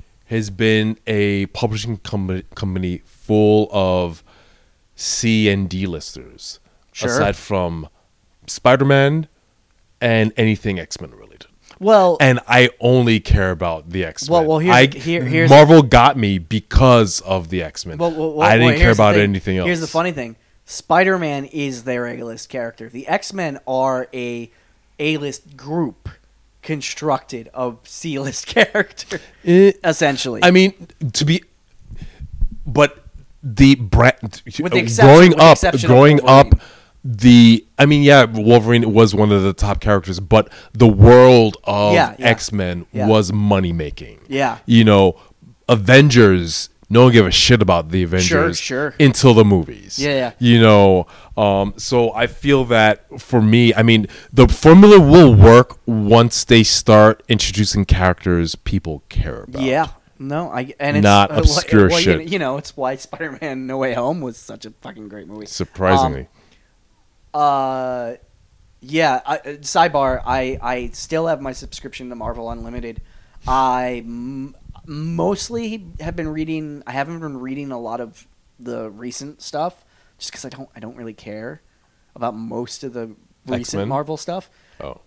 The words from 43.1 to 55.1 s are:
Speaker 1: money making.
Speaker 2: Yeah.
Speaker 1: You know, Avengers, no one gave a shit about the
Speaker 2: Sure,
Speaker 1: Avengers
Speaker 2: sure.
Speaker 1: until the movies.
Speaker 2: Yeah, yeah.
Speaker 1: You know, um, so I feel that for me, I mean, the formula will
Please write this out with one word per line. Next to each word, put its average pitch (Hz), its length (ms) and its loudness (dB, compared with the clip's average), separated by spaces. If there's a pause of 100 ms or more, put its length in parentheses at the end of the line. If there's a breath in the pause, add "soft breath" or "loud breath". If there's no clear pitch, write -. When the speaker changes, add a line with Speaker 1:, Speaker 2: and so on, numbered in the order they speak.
Speaker 1:
money 101 400 0
making. 80 560 -12
Speaker 2:
Yeah. 131 360 -6
Speaker 1:
You 117 200 4
know, 98 340 2 (480 soft breath)
Avengers, 110 1040 2 (200)
no 117 140 4
one 127 80 6
gave 113 140 4
a 85 60 -2
shit 117 300 0
about 85 280 -2
the 92 160 -2
Speaker 2:
Sure, - 20 -6 (380)
Speaker 1:
Avengers 85 120 -6
Speaker 2:
sure. 135 440 -8
Speaker 1:
until 131 320 4
the 110 100 6
movies. 95 560 -2
Speaker 2:
Yeah, 143 160 -4
yeah. 123 240 -6
Speaker 1:
You 117 220 2
know, 101 460 4 (280 soft breath)
um, 98 400 -2
so 117 380 -4
I 117 140 -4
feel 139 380 -2
that 110 540 -2
for 120 220 -2
me, 113 320 2
I 110 100 0
mean, 113 240 2 (240 loud breath)
the 127 160 4
formula 196 540 8
will 147 340 8